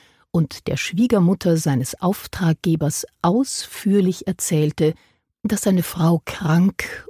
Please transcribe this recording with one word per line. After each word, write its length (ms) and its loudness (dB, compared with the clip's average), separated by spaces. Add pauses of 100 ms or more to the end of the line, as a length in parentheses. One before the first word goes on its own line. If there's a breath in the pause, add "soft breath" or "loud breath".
(320 soft breath)
und 360 -2
der 100 -2
Schwiegermutter 800 2
seines 440 -2
Auftraggebers 1040 -2 (160)
ausführlich 1040 0
erzählte, 680 0 (500 soft breath)
dass 200 -2
seine 200 2
Frau 400 0
krank 880 -2